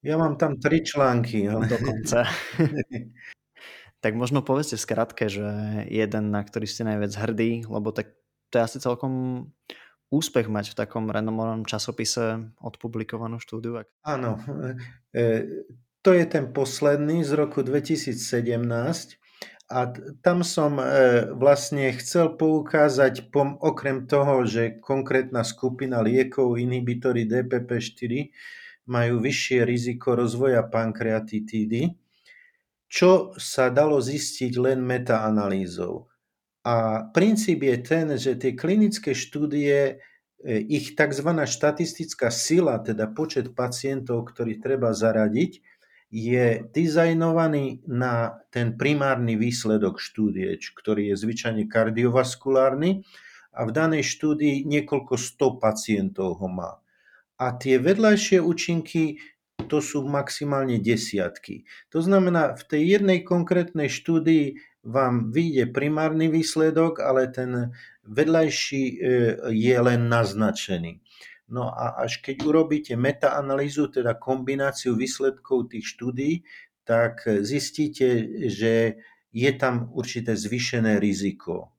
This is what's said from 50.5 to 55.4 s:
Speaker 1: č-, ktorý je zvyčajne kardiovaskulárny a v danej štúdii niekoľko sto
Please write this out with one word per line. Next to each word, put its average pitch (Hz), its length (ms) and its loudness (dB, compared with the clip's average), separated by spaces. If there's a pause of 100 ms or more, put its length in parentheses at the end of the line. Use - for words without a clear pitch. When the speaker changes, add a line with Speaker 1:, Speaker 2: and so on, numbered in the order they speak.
Speaker 1:
č-, - 160 -16
ktorý 104 400 -2
je - 80 -2
zvyčajne 110 480 -4
kardiovaskulárny 131 1400 2 (480)
a 120 80 -6
v 113 80 -2
danej 156 480 0
štúdii 151 480 0
niekoľko 147 480 -2
sto 123 480 0